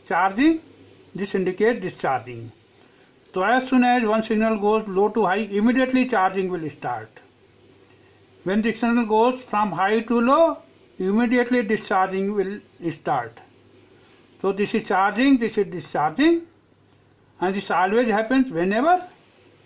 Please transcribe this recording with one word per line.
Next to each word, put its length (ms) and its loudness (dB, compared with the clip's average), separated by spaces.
charging, 520 2
this 220 -6
indicates 460 0
discharging. 720 -6
So 120 -2
as 240 2
soon 160 4
as 200 2
one 200 0
signal 340 0
goes 300 0
low 220 2
to 160 0
high, 220 0
immediately 480 2
charging 420 0
will 220 -6
start. 480 -10
When 200 0
the 100 0
signal 320 0
goes 380 0
from 280 -2
high 280 0
to 200 0
low, 440 2
immediately 640 0
discharging 720 -2
will 260 -4
start. 480 -6
So 100 -2
this 220 -2
is 140 -2
charging, 500 2
this 220 -2
is 80 2
discharging, 720 0
and 160 -2
this 140 -8
always 400 2
happens 420 0
whenever 560 0